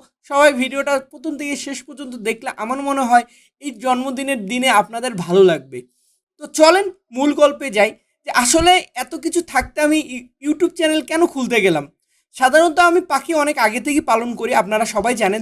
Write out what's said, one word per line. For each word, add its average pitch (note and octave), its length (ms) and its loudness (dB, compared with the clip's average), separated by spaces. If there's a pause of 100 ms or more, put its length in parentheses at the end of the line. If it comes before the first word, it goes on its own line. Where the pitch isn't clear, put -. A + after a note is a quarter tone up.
(240)
সবাই C#4+ 300 4
ভিডিওটা C4+ 460 -2
প্রথম C#4+ 380 -10
থেকে C#4+ 180 -6
শেষ C#4 280 -10
পর্যন্ত B3+ 320 -16
দেখলে A3+ 420 -6
আমার A#3 240 -6
মনে C#4 200 -2
হয় A#3+ 220 4 (360)
এই C#4 120 -12
জন্মদিনের B3+ 760 -4
দিনে B3 240 -2
আপনাদের A3+ 440 0
ভালো F3+ 300 2
লাগবে। C3+ 380 0 (560)
তো D4 100 -20
চলেন E4 380 4 (260)
মূল C#4 220 0
গল্পে C#4+ 360 2
যাই, G#3+ 220 2 (340)
যে C#4+ 60 -6
আসলে D4+ 400 2 (240)
এত B3+ 200 -10
কিছু E4 260 -4
থাকতে C4+ 400 -6
আমি D4+ 180 2
ই-, B3 280 -10 (180)
YouTube D4+ 300 -2
চ্যানেল D#4 260 0
কেন D#4+ 240 0
খুলতে B3 360 -2
গেলাম। D#3+ 260 0 (480)
সাধারণত D4 440 4
আমি F4 220 4
পাখি D4+ 320 -4
অনেক D4 240 0
আগে A3+ 220 0
থেকেই D4 220 -2
পালন A#3+ 340 -2
করি, A3+ 180 -4
আপনারা A3 320 0
সবাই A3 300 -2
জানেন, G#3+ 260 0